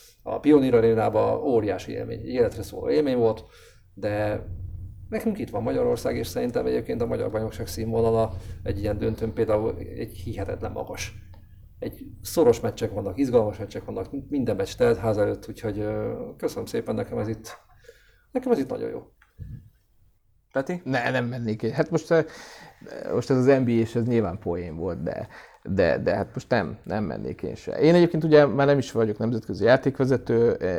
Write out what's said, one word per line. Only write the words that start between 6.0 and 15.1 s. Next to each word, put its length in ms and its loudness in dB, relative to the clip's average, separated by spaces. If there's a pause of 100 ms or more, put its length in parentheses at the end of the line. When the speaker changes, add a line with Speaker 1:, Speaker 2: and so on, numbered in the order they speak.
Speaker 1:
és 100 -4
szerintem 380 -2
egyébként 360 -2
a 40 0
magyar 260 -2
bajnokság 360 -4
színvonala 680 0 (300)
egy 160 -4
ilyen 180 -2
döntőn 360 -2
például 440 0
egy 340 -10 (120)
hihetetlen 480 -6
magas. 420 -8 (640)
Egy 260 -10 (160)
szoros 380 4
meccsek 320 -4
vannak, 260 -6
izgalmas 400 2
meccsek 280 -10
vannak, 220 -8 (220)
minden 260 0
meccs 220 -4
telt 200 4
ház 200 0